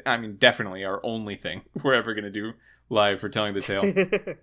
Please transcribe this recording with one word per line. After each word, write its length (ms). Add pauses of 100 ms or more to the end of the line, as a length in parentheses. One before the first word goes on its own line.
I 100
mean, 200
definitely 460
our 220
only 320
thing 240 (120)
<laughs> 120
we're 80
ever 220
gonna 160
do 240 (340)
live 320
for 80
Telling 260
the 60
Tale. 840